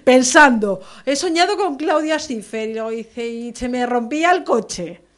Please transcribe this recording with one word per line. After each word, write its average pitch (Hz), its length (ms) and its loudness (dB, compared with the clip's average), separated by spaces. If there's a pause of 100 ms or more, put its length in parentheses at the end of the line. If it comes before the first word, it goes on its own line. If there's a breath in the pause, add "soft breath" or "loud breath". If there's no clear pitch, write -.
pensando, 247 800 4 (240 loud breath)
"He 277 100 0
soñado 359 440 0
con 339 180 -2
Claudia 311 420 0
Schiffer", 220 520 -8
y - 20 -10
luego 220 180 -6
dice, 226 380 -10
"Y 233 260 -10
se 247 140 -8
me 247 160 -2
rompía 247 480 0
el 330 120 0
coche". 196 580 -4 (160 soft breath)